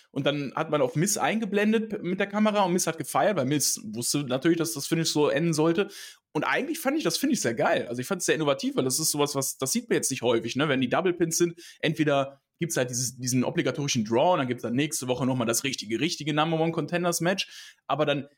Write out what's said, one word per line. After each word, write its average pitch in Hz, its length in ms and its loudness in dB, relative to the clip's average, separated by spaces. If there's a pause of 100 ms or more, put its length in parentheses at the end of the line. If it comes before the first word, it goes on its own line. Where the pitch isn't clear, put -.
(120)
und 139 140 -2
dann 143 280 -2
hat 160 160 -2
man 151 120 2
auf 123 120 2
Miz 170 220 2
eingeblendet 214 720 0
p-, 202 140 -6
mit 190 180 -4
der 202 80 0
Kamera 208 340 2
und 175 100 2
Miz 185 140 2
hat 160 120 -4
gefeiert, 170 380 2
weil 127 100 0
Miz 143 360 0
wusste 120 400 -4
natürlich, 143 360 2
dass 165 160 -2
das 143 120 -6
Finish 160 240 0
so 147 180 4
enden 160 260 2
sollte. 165 340 2 (420)
Und - 140 -2
eigentlich 233 340 0
fand 277 180 0
ich 302 60 0
das - 140 0
Finish 277 240 0
sehr 113 140 0
geil. 147 340 0
Also 123 120 -6
ich 123 60 -4
fand 185 140 -4
es - 60 -4
sehr 160 100 4
innovativ, 156 400 0
weil 131 80 2
das 131 160 0
ist 156 100 0
sowas, 143 240 0
was, 139 240 -2
das 135 140 -2
sieht 240 160 -2
man 185 80 2
jetzt - 160 0
nicht 127 100 -6
häufig, 120 320 2
ne? 147 140 0
Wenn 131 120 2
die 127 80 2
Double 175 260 2
Pins 160 220 -2
sind, 170 220 0 (220)
entweder 143 640 0 (160)
gibt's 170 200 -2
halt 127 100 0
dieses, 123 300 -4
diesen 127 260 0
obligatorischen 131 600 -2
Draw 135 260 4
und 175 60 4
dann 131 100 0
gibt's 123 140 -4
dann 117 120 -4
nächste 139 340 -2
Woche 123 180 0
nochmal 127 200 0
das 123 160 0
richtige, 113 380 -4
richtige 156 320 -2
Number 160 260 0
One 165 140 2
Contenders 170 480 -2
Match. - 540 -4 (120)
Aber 147 200 0
dann 143 320 -2